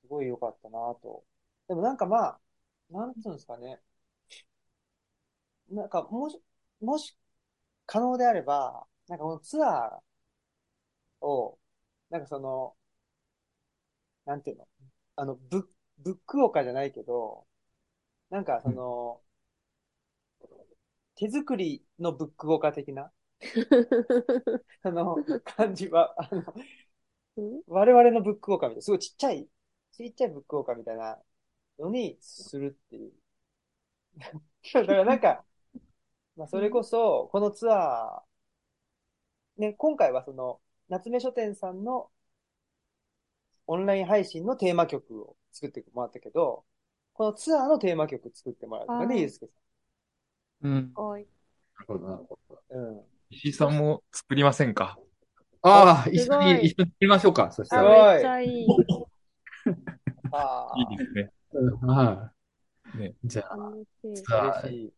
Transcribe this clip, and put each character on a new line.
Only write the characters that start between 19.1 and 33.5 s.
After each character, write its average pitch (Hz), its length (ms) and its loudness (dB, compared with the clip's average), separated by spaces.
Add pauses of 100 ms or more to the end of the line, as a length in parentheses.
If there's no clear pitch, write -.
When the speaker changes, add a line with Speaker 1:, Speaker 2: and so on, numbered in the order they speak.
Speaker 2:
う - 40 -20
ん。 - 60 -20 (680)
Speaker 1:
手 208 140 -6
作 277 260 -6
り 165 280 -6 (140)
の 170 140 -4
ブ 151 140 -10
ッ 151 100 -18
ク 156 160 -4
オ 156 60 0
カ 151 140 -2
的 143 200 -12
な？ 135 200 -14 (280)
Speaker 3:
<laughs> 240 1400 0
Speaker 1:
そ 185 80 -4
の 170 260 -4 (280)
感 208 300 -2
じ 180 140 -10
は、 165 300 2
あ 165 160 -10
の、 170 100 -6 (920)
Speaker 3:
う 214 60 -10
ん？ 240 240 -10
Speaker 1:
我 196 260 4
々 240 180 10
の 226 120 0
ブ 208 100 -2
ッ 208 80 -8
ク 202 120 -4
オ 175 60 0
カ 143 100 -4
み 113 40 -8
た - 20 -16
い - 40 -14
な、 - 40 -16
す 202 80 -8
ご 196 60 2
い - 40 -4
ち - 120 -12
っ - 40 -20
ち - 80 -4
ゃ 254 80 0
い、 143 160 -10 (440)
ち 233 140 -18
っ 233 80 -18
ち 262 100 -2
ゃ - 40 -2
い - 20 -6
ブ 143 100 -16
ッ - 40 -20
ク 151 120 -10
オ 131 80 -6
カ 123 100 -6
み 117 100 -14
た 113 100 -10
い - 20 -10
な 110 240 -12 (580)
の 160 120 -10
に 233 300 -8
す - 380 -20
る 139 280 -10
っ - 20 -20
て 117 80 -20
い 110 100 -18
う。 - 60 -20 (1040)